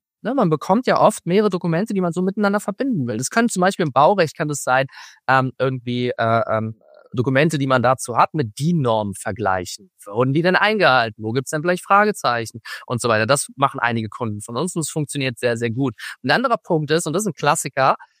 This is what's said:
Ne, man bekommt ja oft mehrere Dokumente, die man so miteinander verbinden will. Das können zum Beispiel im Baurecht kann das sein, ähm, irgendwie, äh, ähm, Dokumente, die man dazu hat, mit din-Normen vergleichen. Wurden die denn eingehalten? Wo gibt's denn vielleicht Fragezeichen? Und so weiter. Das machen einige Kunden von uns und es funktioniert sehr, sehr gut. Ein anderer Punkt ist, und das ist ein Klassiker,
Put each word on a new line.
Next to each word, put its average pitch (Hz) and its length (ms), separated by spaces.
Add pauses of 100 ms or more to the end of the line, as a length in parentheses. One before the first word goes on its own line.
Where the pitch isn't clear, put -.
(220)
Ne, 220 120
man 226 160
bekommt 185 380
ja 185 120
oft 180 280
mehrere 202 240
Dokumente, 175 420
die 190 80
man 175 120
so 180 100
miteinander 202 360
verbinden 202 460
will. 110 120
Das 127 120
können 233 180
zum 190 140
Beispiel 190 240
im 147 60
Baurecht 165 440
kann 156 120
das 147 160
sein, 135 240 (400)
ähm, 131 320
irgendwie, 123 500
äh, 113 380
ähm, 110 320 (340)
Dokumente, 139 440
die 135 100
man 131 140
dazu 123 360
hat, 165 160
mit 127 260
din-Normen 120 540
vergleichen. 95 760 (140)
Wurden 123 300
die 165 80
denn 180 160
eingehalten? 131 640
Wo 110 80
gibt's 127 200
denn 156 100
vielleicht 180 240
Fragezeichen? 139 760 (280)
Und 123 120
so - 80
weiter. 110 180
Das 139 300
machen 135 240
einige 117 300
Kunden 107 320
von 120 160
uns 180 180
und 170 60
es 151 80
funktioniert 139 500
sehr, 120 160
sehr 120 140
gut. 123 240 (300)
Ein 127 80
anderer 233 260
Punkt 156 340
ist, 165 160
und 151 60
das 196 100
ist 214 40
ein 170 60
Klassiker, 147 640 (240)